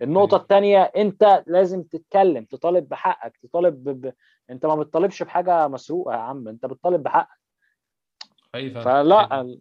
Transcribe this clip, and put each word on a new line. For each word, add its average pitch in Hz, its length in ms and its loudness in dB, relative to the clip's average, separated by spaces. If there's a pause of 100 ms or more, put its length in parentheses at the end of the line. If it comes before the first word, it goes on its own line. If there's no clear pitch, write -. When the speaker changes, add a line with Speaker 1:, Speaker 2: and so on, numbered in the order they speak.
Speaker 1:
النقطة 175 340 0
Speaker 2:
أيوة. 175 60 0
Speaker 1:
التانية، 202 400 4
أنت 196 640 2
لازم 180 360 0
تتكلم، 165 600 0
تطالب 165 440 -2
بحقك، 143 480 -6
تطالب 170 460 -2
ب-، 131 240 -8
ب-، 127 60 -10 (360)
أنت 127 160 -10
ما 156 100 2
بتطالبش 165 480 -4
بحاجة 175 440 0
مسروقة 135 460 -8
يا 117 60 -4
عم، 123 280 -12
أنت 113 180 -14
بتطالب 170 380 -2
بحقك. - 360 -2 (1160)
Speaker 2:
أيوة، 131 180 -12
فاهم. 120 100 -12
Speaker 1:
فلا، 143 500 4
Speaker 2:
أيوة. 127 280 -8